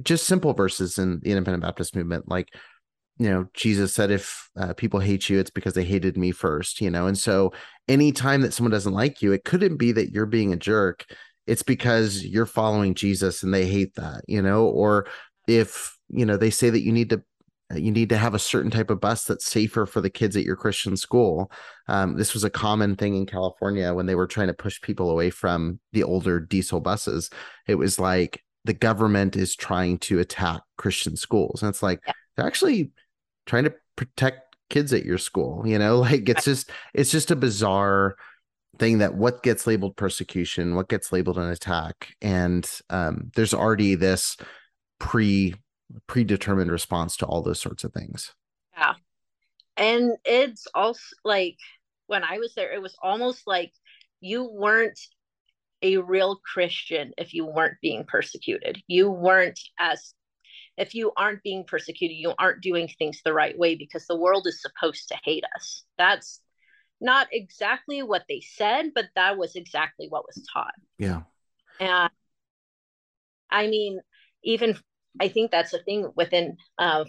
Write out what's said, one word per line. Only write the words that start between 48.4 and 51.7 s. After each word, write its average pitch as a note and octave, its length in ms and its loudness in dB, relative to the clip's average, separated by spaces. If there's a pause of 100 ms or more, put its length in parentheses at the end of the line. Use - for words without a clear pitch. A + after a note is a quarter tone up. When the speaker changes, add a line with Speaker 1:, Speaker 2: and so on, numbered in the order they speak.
Speaker 2:
Yeah. D#3 160 2 (840)
And A#3 360 2 (120)
it's A#3+ 500 0
also, A3 260 0 (240)
like, G3 320 0 (500)